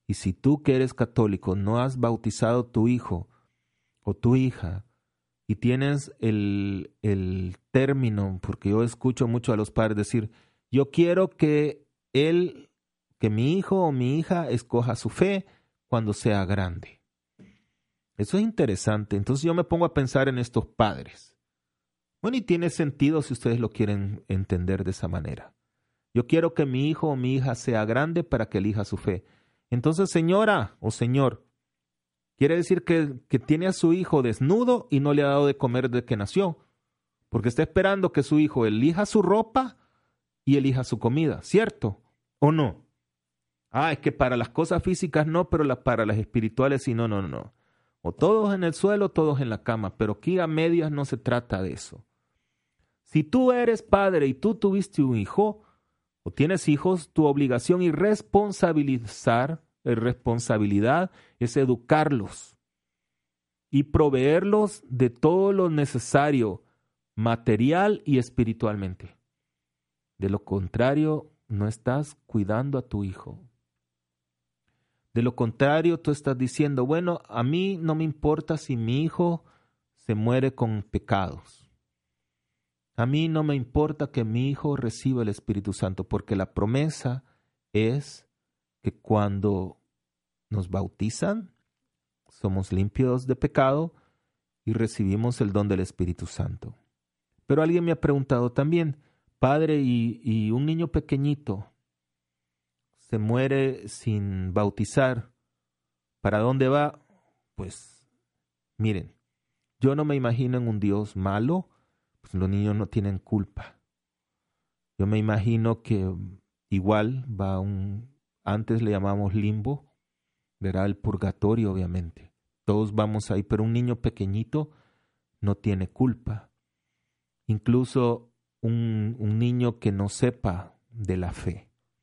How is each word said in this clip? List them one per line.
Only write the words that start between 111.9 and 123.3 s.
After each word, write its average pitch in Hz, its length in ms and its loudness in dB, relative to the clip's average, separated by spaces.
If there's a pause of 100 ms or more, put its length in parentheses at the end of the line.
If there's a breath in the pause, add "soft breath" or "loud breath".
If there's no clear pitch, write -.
pues - 140 -16
los 92 140 0
niños 101 260 0
no 104 140 -4
tienen 98 320 -2
culpa. - 580 -4 (1200)
Yo 98 80 0
me 107 120 0
imagino 110 640 0
que 95 280 -2 (560)
igual 107 600 0
va 95 320 -4
un, 101 520 -6 (300)
antes 110 400 -2
le 110 80 0
llamamos 101 440 -2
limbo, 107 600 -4 (640)
verá 95 260 -2
el 101 120 -2
purgatorio, 104 760 -2
obviamente. 90 640 -6 (300)
Todos 104 280 0
vamos 107 380 -2